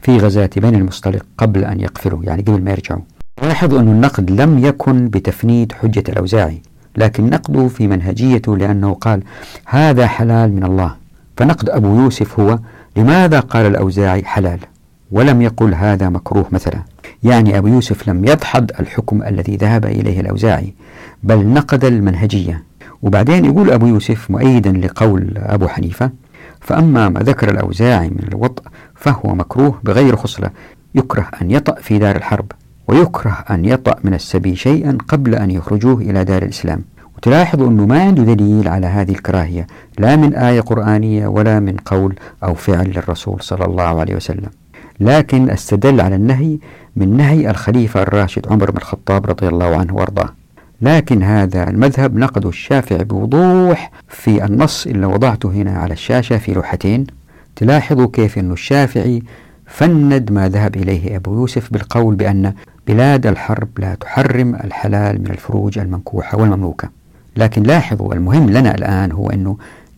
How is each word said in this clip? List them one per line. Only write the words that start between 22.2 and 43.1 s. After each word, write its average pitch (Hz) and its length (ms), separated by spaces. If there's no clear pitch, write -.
وبعدين 117 440
يقول 165 260
أبو 117 160
يوسف 110 440
مؤيدا 110 400
لقول 92 680
أبو 101 300
حنيفة: 117 440
"فأما 131 480
ما 98 100
ذكر 107 300
الأوزاعي 98 600
من 92 180
الوطء 101 360
فهو 107 400
مكروه 131 480
بغير 127 320
خصلة، - 340
يكره - 320
أن 87 100
يطأ 143 240
في 104 240
دار 101 160
الحرب، 104 360
ويكره 151 600
أن 87 160
يطأ 127 380
من 95 100
السبي 92 420
شيئا 143 420
قبل 135 280
أن 101 160
يخرجوه 107 500
إلى 98 220
دار 95 200
الإسلام". - 380
وتلاحظوا 143 500
أنه 107 180
ما 135 160
عنده 185 220
دليل 104 440
على 90 200
هذه 98 240
الكراهية، 87 560
لا 123 160
من 151 200
آية 123 260
قرآنية 107 680
ولا 107 320
من 98 180
قول 95 380
أو 92 100
فعل 92 340
للرسول 92 540